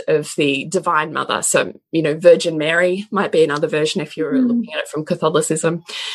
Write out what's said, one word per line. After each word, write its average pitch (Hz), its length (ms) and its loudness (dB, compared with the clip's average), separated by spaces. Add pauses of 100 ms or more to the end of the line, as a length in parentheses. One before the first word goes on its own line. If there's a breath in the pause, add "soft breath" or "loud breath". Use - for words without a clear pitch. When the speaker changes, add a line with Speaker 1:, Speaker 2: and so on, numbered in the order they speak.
Speaker 1:
of 151 300 0
the 139 280 0
Divine 160 460 -2
Mother. 135 300 -4
So, - 320 0 (180)
you 160 120 0
know, 156 160 -2
Virgin 165 400 6
Mary 180 500 0
might 196 220 -2
be 160 120 4
another 151 220 0
version 156 340 0
if 160 160 -6
you're 151 180 -4
Speaker 2:
Mm. 131 140 4
Speaker 1:
looking 120 260 -2
at 151 80 -4
it - 80 -10
from 156 160 -6
Catholicism. 160 800 0 (320 loud breath)